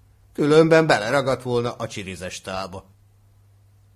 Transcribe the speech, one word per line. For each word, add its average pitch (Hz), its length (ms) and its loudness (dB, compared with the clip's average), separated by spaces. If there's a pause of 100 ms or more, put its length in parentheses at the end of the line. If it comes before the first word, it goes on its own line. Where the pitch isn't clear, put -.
(320)
különben 160 540 4
beleragadt 127 560 0
volna 120 300 -4
a 117 140 -8
csirizestába. 95 1000 -10 (1120)